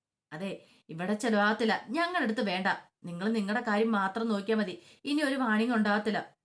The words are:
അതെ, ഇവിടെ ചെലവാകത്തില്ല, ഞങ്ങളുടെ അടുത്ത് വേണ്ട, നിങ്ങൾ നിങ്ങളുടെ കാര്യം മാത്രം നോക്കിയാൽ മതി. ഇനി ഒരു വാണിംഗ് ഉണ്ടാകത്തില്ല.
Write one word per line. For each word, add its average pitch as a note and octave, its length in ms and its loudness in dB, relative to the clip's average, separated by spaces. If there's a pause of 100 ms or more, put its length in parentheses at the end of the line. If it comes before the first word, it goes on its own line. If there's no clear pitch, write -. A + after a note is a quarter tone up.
(320)
അതെ, F3+ 200 -8 (380)
ഇവിടെ F3+ 240 -2
ചെലവാകത്തില്ല, G#3+ 760 2
ഞങ്ങളുടെ E4+ 360 0
അടുത്ത് A3 200 0
വേണ്ട, F#3+ 220 -2 (380)
നിങ്ങൾ F3 240 -6
നിങ്ങളുടെ A3+ 380 0
കാര്യം A3 240 2
മാത്രം G3+ 360 0
നോക്കിയാൽ G#3+ 300 0
മതി. F#3 180 -2 (300)
ഇനി D4 160 0
ഒരു C#4 140 0
വാണിംഗ് A#3 400 2
ഉണ്ടാകത്തില്ല. G#3 460 2 (240)